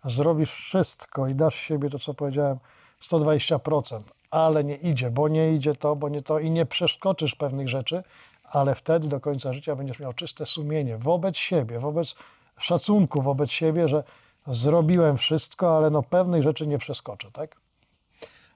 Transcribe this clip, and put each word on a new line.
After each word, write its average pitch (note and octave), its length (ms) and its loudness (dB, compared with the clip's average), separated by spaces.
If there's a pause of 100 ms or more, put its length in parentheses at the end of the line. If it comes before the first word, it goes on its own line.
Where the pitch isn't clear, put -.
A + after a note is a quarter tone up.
zrobisz D3 480 0
wszystko - 760 -4
i C3+ 60 -2
dasz D3+ 200 2
siebie D3 360 -4
to, C#3 80 -8
co C3+ 160 -8
powiedziałem, C#3 440 -2 (420)
sto - 180 0
dwadzieścia D3+ 400 2
procent, D3 540 -4 (180)
ale D#3 340 4
nie C#3+ 120 -4
idzie, C#3+ 340 -2
bo C#3 180 2
nie D#3+ 240 4
idzie D3 220 2
to, D3 220 0
bo D3 120 -4
nie D3 140 -6
to D#3 160 0
i D#3+ 120 -2
nie E3 160 2
przeskoczysz - 680 -2
pewnych C#3 340 -4
rzeczy, C3+ 340 -4 (420)
ale C#3 300 2
wtedy D#3+ 340 0
do C#3 120 -2
końca C#3 320 -4
życia C#3+ 240 -4
będziesz C3+ 240 -8
miał C3+ 120 -10
czyste - 340 -10
sumienie D3 520 -4
wobec E3 380 0
siebie, A#2+ 420 -2
wobec D3+ 360 -4 (440)
szacunku F3 640 2
wobec C#3 280 0
siebie, D#3+ 380 2
że D3 160 0 (420)
zrobiłem D#3 680 4
wszystko, D#3+ 600 0
ale D#3 140 4
no D3+ 120 2
pewnych F3 400 2
rzeczy D3+ 240 0
nie C#3+ 120 -2
przeskoczę, G#2+ 540 -10
tak? - 240 -12 (1000)